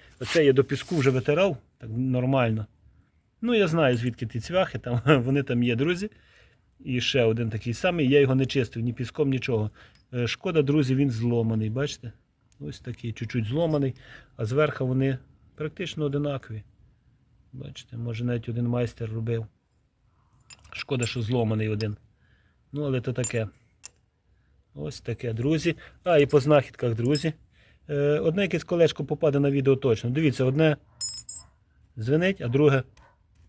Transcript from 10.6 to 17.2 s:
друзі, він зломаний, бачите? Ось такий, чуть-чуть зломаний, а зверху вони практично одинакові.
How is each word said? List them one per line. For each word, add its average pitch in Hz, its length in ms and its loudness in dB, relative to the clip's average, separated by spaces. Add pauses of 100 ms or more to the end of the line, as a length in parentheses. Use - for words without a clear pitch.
друзі, 135 320 2
він 139 160 2
зломаний, 113 600 0
бачите? 123 420 -8 (480)
Ось 147 200 -12
такий, 117 320 -10
чуть-чуть 113 320 -4
зломаний, 143 500 0 (420)
а 120 80 -4
зверху 135 420 0
вони 131 320 0 (380)
практично 156 480 -8
одинакові. 139 580 -6 (880)